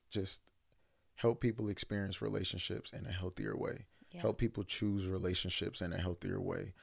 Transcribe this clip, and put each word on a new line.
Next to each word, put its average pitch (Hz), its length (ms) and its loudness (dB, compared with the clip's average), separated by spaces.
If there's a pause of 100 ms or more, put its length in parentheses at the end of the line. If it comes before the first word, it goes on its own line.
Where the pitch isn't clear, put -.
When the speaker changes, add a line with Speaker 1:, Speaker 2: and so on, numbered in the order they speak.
(100)
Speaker 1:
just - 320 -2 (720)
help 120 260 4
people 113 280 2
experience 98 540 -2
relationships 101 720 -2
in - 140 -6
a - 60 -2
healthier 92 440 -2
way. - 300 -2 (240)
Speaker 2:
Yeah. 175 120 -12
Speaker 1:
Help 110 160 2
people 107 260 2
choose 98 440 2
relationships 90 720 0
in 90 120 -2
a 87 60 -2
healthier 92 420 0
way. 92 320 -2 (100)